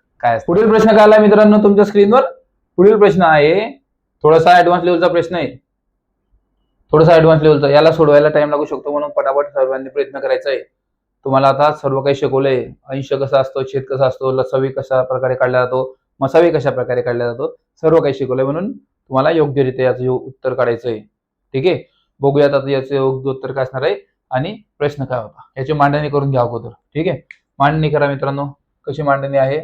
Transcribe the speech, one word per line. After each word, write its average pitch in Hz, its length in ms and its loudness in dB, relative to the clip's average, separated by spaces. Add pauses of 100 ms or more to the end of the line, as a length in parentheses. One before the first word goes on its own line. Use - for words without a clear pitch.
(200)
काय 120 160 0
असतं. 110 120 -8
पुढील 208 220 2
प्रश्न 220 200 4
काय 214 140 6
आला 214 140 6
मित्रांनो 214 460 6
तुमच्या 202 220 4
स्क्रीनवर? 202 400 2 (520)
पुढील 202 200 6
प्रश्न 190 240 4
आहे, 160 480 2 (540)
थोडासा 160 340 6
ॲडव्हान्स 175 280 2
लेव्हलचा 175 220 0
प्रश्न 170 280 -2
आहे, 151 200 -8 (1400)
थोडासा 160 220 4
ॲडव्हान्स 160 300 4
लेव्हलचा, 147 260 4
याला 151 220 4
सोडवायला 147 380 4
टाइम 147 200 0
लागू 147 160 -2
शकतो, 147 260 -10
म्हणून 147 180 -4
पटापट 143 380 -2
सर्वांनी 135 420 -4
प्रयत्न 139 300 -8
करायचा 131 300 -4
आहे. 131 120 -4 (640)
तुम्हाला 135 220 2
आता 143 260 2
सर्व 135 280 -4
काही 139 140 0
शिकवलंय, 135 500 -2 (220)
अंश 135 260 -8
कसा 135 260 -2
असतो, 135 240 -4
छेद 131 200 -8
कसा 135 240 -2
असतो, 131 240 -4
लसावी 131 400 -2
कशा 131 320 -2
प्रकारे 127 320 -4
काढला 127 300 0
जातो, 127 300 -6 (240)
मसावी 160 320 2
कशा 143 200 -2
प्रकारे 123 300 -4
काढला 120 300 -4
जातो, 139 240 -8 (260)
सर्व 160 200 2
काही 139 120 -2
शिकवलंय, 135 320 -4
म्हणून 170 260 -6
तुम्हाला - 600 -4
योग्यरित्या 135 540 -2
याचं 127 180 -2
यो-, 127 160 -2
उत्तर 131 340 -8
काढायचं 120 360 -4
आहे. 110 100 -8
ठीक - 680 -8
आहे, 175 160 -2 (380)
बघूयात 139 320 2
आता 135 160 -4
याचं 135 260 -4
योग्य 135 340 -4
उत्तर 131 220 -10
काय 131 120 -4
असणार 127 200 -10
आहे 185 120 -2 (360)
आणि 156 240 -6 (220)
प्रश्न 139 280 -6
काय 123 160 -8
होता, - 200 -18 (160)
याची 131 160 -6
मांडणी 147 360 0
करून 139 220 -2
घ्या 127 100 0
अगोदर. 113 280 -6
ठीक 147 380 -8
आहे, 143 140 -6 (380)
मांडणी 156 300 0
करा 143 180 -2
मित्रांनो. 139 400 -6 (400)
कशी 147 140 -8
मांडणी 139 360 -2
आहे? 135 260 -2